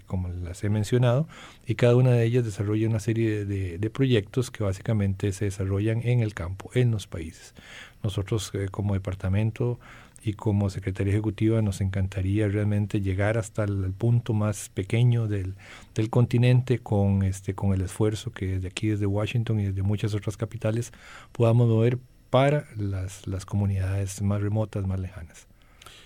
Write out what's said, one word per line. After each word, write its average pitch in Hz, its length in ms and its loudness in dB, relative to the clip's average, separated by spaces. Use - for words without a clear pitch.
como 90 220 -4
las 87 360 -8
he 104 60 0
mencionado, 120 580 2
y - 120 -4
cada 120 180 6
una 127 160 6
de 120 140 4
ellas 120 200 2
desarrolla 107 440 0
una 113 100 0
serie 113 320 0
de, 104 140 -2
de, 95 340 -4
de 110 120 -2
proyectos 123 600 0
que - 140 -6
básicamente 98 680 0
se 95 140 -4
desarrollan 101 580 -2
en 120 160 2
el 107 160 0
campo, 90 400 -8
en 127 160 4
los 107 160 -2
países. - 480 -12
Nosotros, 101 520 -4
eh, 98 180 -2
como 101 220 -2
departamento 101 840 -2
y 107 120 -4
como 101 360 0
Secretaría 98 440 -2
Ejecutiva, 110 500 2
nos 101 180 0
encantaría 98 680 0
realmente 104 520 0
llegar 101 380 0
hasta 107 240 -4
el, 101 220 0
el 95 80 -2
punto 117 400 0
más 107 360 0
pequeño 117 600 2
del, 98 260 -4
del 110 160 0
continente 123 720 4
con, 98 420 2
este, 95 320 -2
con 98 180 0
el 95 100 0
esfuerzo 107 500 -2
que 95 220 -4
desde 92 120 -4
aquí, 107 220 -4
desde 104 180 0
Washington 107 540 0
y 101 60 0
desde 95 160 -2
muchas 101 300 0
otras 104 240 -4
capitales, 113 540 -4
podamos 117 380 4
mover 113 300 4
para 143 360 4
las, 98 520 -6
las 95 180 -6
comunidades 98 760 -2
más 101 200 0
remotas, 104 460 -2
más 95 100 -2
lejanas. 87 480 -12